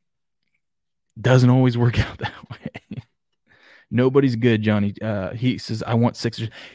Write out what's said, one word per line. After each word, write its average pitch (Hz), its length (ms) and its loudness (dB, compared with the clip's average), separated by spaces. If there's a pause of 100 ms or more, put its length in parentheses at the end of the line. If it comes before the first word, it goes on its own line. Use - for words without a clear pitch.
(1200)
Doesn't 123 300 6
always 127 280 2
work 120 200 2
<laughs> - 60 -2
out - 140 -12
that - 320 -12
way. - 520 -16 (880)
Nobody's 131 440 2
good, 113 280 2
Johnny. 104 380 0
Uh, 104 340 -6
he 120 240 -2
says, 110 260 -8
"I 120 100 -4
want 117 220 0
Sixers." 117 320 -6 (260)